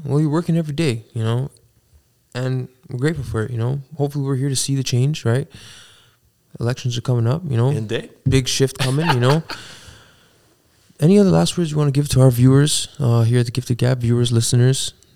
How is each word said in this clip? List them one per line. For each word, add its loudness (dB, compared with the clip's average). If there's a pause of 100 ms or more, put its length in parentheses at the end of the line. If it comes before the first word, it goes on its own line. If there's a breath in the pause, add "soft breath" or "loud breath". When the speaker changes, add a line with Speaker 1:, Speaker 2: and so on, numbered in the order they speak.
Speaker 1:
well, -2
you're 2
working -2
every -4
day, -4 (100)
you -4
know, -4 (840)
and -4 (220)
we're -10
grateful -4
for -4
it, -8
you -6
know. -4 (160)
Hopefully -4
we're -2
here -2
to -4
see -4
the -2
change, -2
right? -2 (1120 loud breath)
Elections -4
are -8
coming 0
up, -2
you -2
know. 2
Speaker 2:
Indeed. -4 (180)
Speaker 1:
Big 2
shift 0
coming, 0
you 2
know. 2
Speaker 2:
<laughs> -20
Speaker 1:
Any 6
other 6
last 2
words -2
you -4
wanna 2
give 0
to 2
our 8
viewers, 4 (100)
uh, 2
here 4
at 0
the -8
Gifted -4
Gab, 0
viewers, 0
listeners? 2 (240 loud breath)